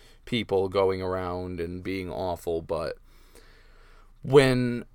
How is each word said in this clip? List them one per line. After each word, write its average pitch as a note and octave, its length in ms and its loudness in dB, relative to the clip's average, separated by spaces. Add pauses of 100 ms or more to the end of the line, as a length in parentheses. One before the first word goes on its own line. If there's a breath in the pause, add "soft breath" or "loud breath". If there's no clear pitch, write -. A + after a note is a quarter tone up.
(260 soft breath)
people G2 420 0
going F#2+ 320 2
around F#2 600 -6
and F2+ 220 -8
being F#2 280 -6
awful, E2+ 500 -4
but D#2+ 380 -6 (1200 soft breath)
when B2 640 4 (100)